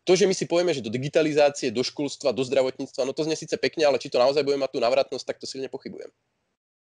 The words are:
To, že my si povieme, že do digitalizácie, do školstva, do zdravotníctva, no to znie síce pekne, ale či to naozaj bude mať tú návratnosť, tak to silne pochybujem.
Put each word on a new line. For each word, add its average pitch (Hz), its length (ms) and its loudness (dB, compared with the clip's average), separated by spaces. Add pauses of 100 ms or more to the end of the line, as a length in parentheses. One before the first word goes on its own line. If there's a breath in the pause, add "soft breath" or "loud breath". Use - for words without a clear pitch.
To, 185 80 6
že 185 80 4
my 190 80 4
si 180 160 -2
povieme, 175 240 2
že 139 80 -2
do 110 80 -8
digitalizácie, 143 880 2
do 123 80 0
školstva, 139 480 -4
do 127 160 -2
zdravotníctva, 131 560 -2
no 131 80 -2
to 151 160 -4
znie 160 80 -2
síce 156 240 -6
pekne, 143 240 0
ale 139 160 4
či - 80 -10
to - 80 -8
naozaj 139 320 4
bude 143 80 0
mať 139 160 -4
tú 143 80 -4
návratnosť, 131 480 0
tak - 160 -8
to - 60 -12
silne 131 180 -8
pochybujem. - 400 -14 (800)